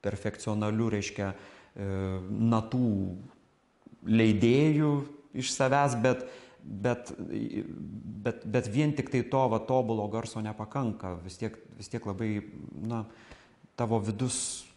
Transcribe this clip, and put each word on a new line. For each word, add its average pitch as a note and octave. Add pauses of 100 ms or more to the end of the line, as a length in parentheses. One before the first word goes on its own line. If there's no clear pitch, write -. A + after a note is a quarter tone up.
perfekcionaliu, G#2+
reiškia, G2+
e, - (400)
natų A2+ (1080)
leidėju A#2+ (380)
iš B2+
savęs, C3+
bet, A#2+ (340)
bet, A#2 (1120)
bet, A#2
bet A2
vien D3
tik C#3
tai B2
to, C3+
va, A2
tobulo A2+
garso A2+
nepakanka. G#2+
Vis F#2+
tiek, A2 (200)
vis G#2
tiek A#2
labai, G#2 (320)
na, A2+ (720)
tavo A2+
vidus A2+ (100)